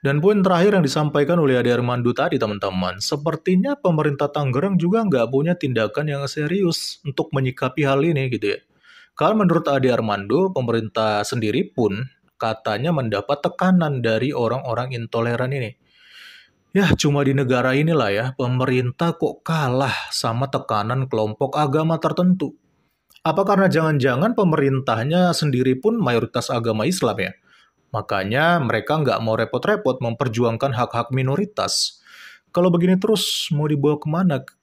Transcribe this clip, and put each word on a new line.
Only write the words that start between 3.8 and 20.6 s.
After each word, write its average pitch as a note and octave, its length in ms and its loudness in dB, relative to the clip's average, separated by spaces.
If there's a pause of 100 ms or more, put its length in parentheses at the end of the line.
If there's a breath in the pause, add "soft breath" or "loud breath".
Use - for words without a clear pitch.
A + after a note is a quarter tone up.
Tangerang D3 480 0
juga F3 240 2
nggak C3 320 0
punya D#3+ 240 0
tindakan B2+ 520 -2
yang C#3 200 -6
serius D#3+ 720 -4
untuk D#3 320 -4
menyikapi C3 520 -2
hal C#3 200 2
ini C#3 240 0
gitu G#2 240 -2
ya. - 60 -6 (580 soft breath)
Kalau F#3 200 2
menurut E3 280 2
Ade C3+ 240 2
Armando, A2+ 640 0
pemerintah A2 720 -2
sendiri A2+ 440 -2
pun A2 360 -2 (360)
katanya A2+ 500 -4
mendapat B2+ 540 -2
tekanan F3 580 2
dari A#2 320 0
orang-orang B2 560 -4
intoleran A#2+ 600 -4
ini. B2 260 -8 (960 loud breath)
Ya, F#3+ 220 2
cuma C#3+ 260 2
di C#3 80 2
negara C3 460 0
inilah D3+ 320 2
ya, G#2 160 -2 (100)
pemerintah B2+ 800 0
kok - 300 -6
kalah C3+ 480 0 (160 loud breath)
sama B2 400 -4
tekanan A#2 580 -2